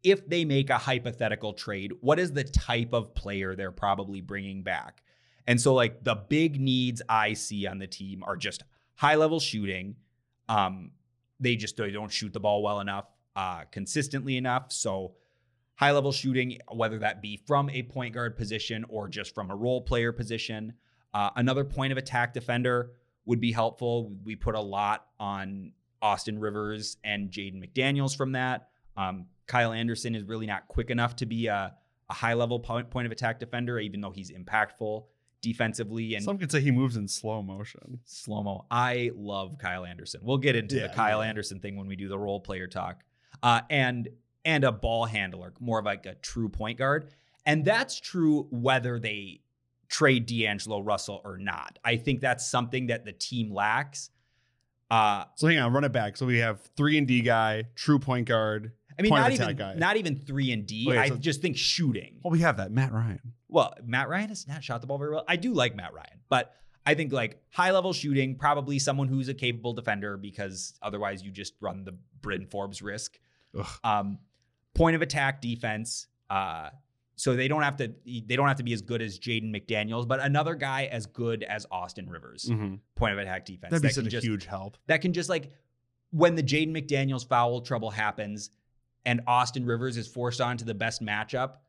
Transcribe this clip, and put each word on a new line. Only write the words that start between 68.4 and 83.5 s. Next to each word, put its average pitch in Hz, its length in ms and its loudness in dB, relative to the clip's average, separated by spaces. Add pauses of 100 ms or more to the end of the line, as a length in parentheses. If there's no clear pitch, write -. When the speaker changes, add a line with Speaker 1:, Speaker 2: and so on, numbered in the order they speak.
Speaker 1:
someone 139 300 2
who's 135 220 0
a 135 40 -4
capable 120 400 -2
defender, 104 440 -2
because 95 640 -8
otherwise 101 420 -4
you 98 80 -12
just 95 280 -12
run 95 260 -6
the 92 100 -12 (260)
Bryn 95 240 -4
Forbes 98 360 -8
risk. 101 380 -10 (380)
Speaker 2:
Ugh. 101 80 -4 (180)
Speaker 1:
Um, 101 360 0 (560)
point 165 200 6
of 160 60 2
attack 143 400 0
defense. 113 640 -4 (220)
Uh, 82 400 -2 (460)
so 131 200 2
they 127 120 2
don't 151 140 2
have 139 160 0
to, 120 160 -4 (120)
they 120 300 -4
don't 139 120 4
have 139 100 4
to 135 60 -4
be 117 100 0
as 104 80 -2
good 117 200 -4
as 101 180 -6
Jaden 110 360 -4
McDaniels, 110 520 -2
but 131 120 2
another 147 360 2
guy 135 300 -2
as 110 200 -6
good 113 380 -4
as 104 280 -6
Austin 92 380 -8
Rivers. 64 360 -12
Speaker 2:
Mm-hmm. 107 300 -2 (200)
Speaker 1:
Point 110 180 0
of 101 60 -2
attack 95 260 -6
defense. - 260 -10